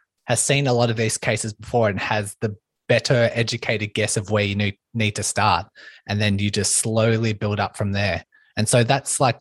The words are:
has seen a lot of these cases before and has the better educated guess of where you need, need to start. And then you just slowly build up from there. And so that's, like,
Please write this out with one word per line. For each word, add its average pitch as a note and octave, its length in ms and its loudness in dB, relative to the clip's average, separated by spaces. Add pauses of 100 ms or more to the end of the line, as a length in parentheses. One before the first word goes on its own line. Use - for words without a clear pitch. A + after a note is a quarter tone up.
(240)
has B2 160 0
seen C#3+ 260 0
a C3 60 2
lot A#2+ 160 2
of A#2 80 -2
these A2+ 220 -2
cases B2+ 340 -2
before G#2+ 380 0
and F#2 100 -4
has G#2+ 400 -4
the G#2+ 160 -4 (320)
better A#2+ 460 4
educated A2+ 580 -2
guess G#2 240 -2
of G2 140 -4
where G#2 140 2
you G2+ 100 0
need, G2+ 240 -2 (160)
need A2 220 0
to G#2 60 -4
start. F#2+ 440 0 (420)
And G2+ 120 -2
then G2+ 180 2
you G2+ 120 0
just G2+ 260 0
slowly A2+ 580 2
build G#2 260 -2
up G2 160 -4
from G2+ 160 -2
there. G2 320 -2 (320)
And G#2+ 120 0
so A#2+ 140 6
that's, C3+ 380 0
like, B2+ 200 2